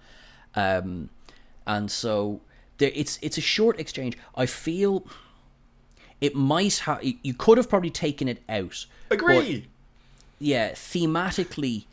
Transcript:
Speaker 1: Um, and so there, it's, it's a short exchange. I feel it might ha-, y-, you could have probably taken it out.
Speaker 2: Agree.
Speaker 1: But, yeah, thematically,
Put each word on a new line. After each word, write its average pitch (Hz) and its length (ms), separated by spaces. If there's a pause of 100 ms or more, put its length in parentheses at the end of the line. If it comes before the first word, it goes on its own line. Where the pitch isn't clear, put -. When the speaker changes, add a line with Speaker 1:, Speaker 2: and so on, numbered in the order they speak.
(560)
Speaker 1:
Um, 92 540 (580)
and 104 240
so 104 500 (360)
there, 139 180
it's, 143 260
it's 147 160
a 156 40
short 220 380
exchange. 131 380 (180)
I 127 100
feel 190 600 (1160)
it 143 140
might 151 500
ha-, 147 180
y-, 127 200
you 135 100
could 226 240
have 247 120
probably 180 200
taken 151 380
it 120 200
out. 98 380 (240)
Speaker 2:
Agree. 220 520
Speaker 1:
But, - 80 (720)
yeah, 127 320
thematically, 165 1200